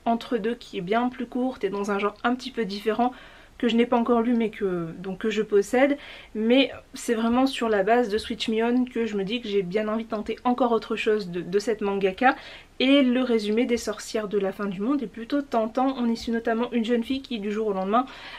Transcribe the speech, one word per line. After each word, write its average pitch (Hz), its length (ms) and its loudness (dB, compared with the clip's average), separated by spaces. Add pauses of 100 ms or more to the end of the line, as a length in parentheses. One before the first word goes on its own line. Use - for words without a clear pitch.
Entre 233 320 0
Deux, 226 180 -2
qui - 220 -12
est 190 40 -4
bien 226 280 0
plus 240 160 -6
courte 254 400 -2
et 190 40 -2
dans 202 220 -2
un 196 80 0
genre 202 240 -2
un 240 100 2
petit 247 180 -6
peu 226 120 -2
différent, 214 480 0 (460)
que 247 100 0
je 220 80 2
n'ai 233 100 4
pas 247 120 2
encore 233 240 4
lu 240 140 2
mais 226 160 0
que, 180 360 -4 (120)
donc, 185 180 -8
que 220 120 -2
je 214 120 0
possède. 247 560 4 (360)
Mais 233 380 4 (220)
c'est 240 200 -4
vraiment 233 320 2
sur 247 220 -2
la 202 160 2
base 233 240 4
de 202 100 -2
Switch - 300 -4
Me 220 160 0
On 247 220 2
que 233 200 -2
je 208 120 -2
me 190 80 -2
dis 233 160 -2
que 214 80 -8
j'ai 202 140 2
bien 214 260 -2
envie 226 160 -2
de - 40 -16
tenter 214 360 -4
encore 247 260 2
autre 220 240 0
chose 208 340 0
de, 175 120 -6
de 175 180 0
cette 214 220 -2
mangaka. 196 560 2 (440)
Et 277 200 6
le 254 200 4
résumé 226 440 2
des 233 100 0
Sorcières 214 540 -4
de 208 100 0
la 190 140 0
Fin 202 140 -6
du 185 120 -6
Monde 269 240 0
est 208 40 -6
plutôt 233 340 -4
tentant. 254 560 0
On 240 100 0
y 226 80 0
suit 226 160 -6
notamment 233 400 0
une 233 140 0
jeune 233 180 2
fille 262 180 -4
qui 240 180 -6
du 208 120 -4
jour 214 160 -2
au 202 60 0
lendemain 202 320 2 (320)